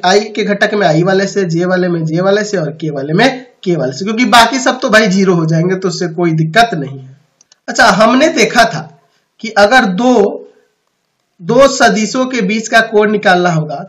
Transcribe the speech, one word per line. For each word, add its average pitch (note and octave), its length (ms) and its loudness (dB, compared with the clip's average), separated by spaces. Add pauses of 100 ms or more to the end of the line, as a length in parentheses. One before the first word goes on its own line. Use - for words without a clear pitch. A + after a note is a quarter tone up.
आई G3 220 4
के G#3+ 180 -6
घटक G#3 300 -2
में G3+ 120 0
आई D#3+ 160 2
वाले F#3+ 240 0
से, G3 200 -4
J E3 180 -2
वाले F3+ 240 0
में E3+ 180 -2
J D#3+ 140 -2
वाले G3+ 240 0
से G3+ 120 -6
और D3+ 160 -4
के D#3 180 -8
वाले C#3 240 -6
में B3+ 300 0 (200)
के F3 120 0
वाले C3+ 160 -4
से, F#3+ 120 -8
क्योंकि A3+ 220 -2
बाकी A#3 320 2
सब B3+ 220 -2
तो C4 100 -2
भाई D#4+ 180 2
ज़ीरो F#3 260 2
हो E3 120 0
जाएंगे E3 300 0
तो F#3 120 -4
उससे F3 220 -6
कोई E3+ 240 -2
दिक्कत F#3 400 0
नहीं C3+ 240 -8
है। - 180 -20 (520)
अच्छा, B3+ 180 0
हमने A#3+ 440 4
देखा A#3+ 360 2
था - 220 -8 (520)
कि A3+ 80 -10 (100)
अगर A3+ 260 4 (120)
दो, A#3 420 2 (1000)
दो A#3+ 300 4
सदिशों A3 560 0
के B3+ 160 -6
बीच A3 260 -4
का A3+ 180 2
कोण G#3 240 2
निकालना F3+ 400 2
होगा D#3 260 -4 (120)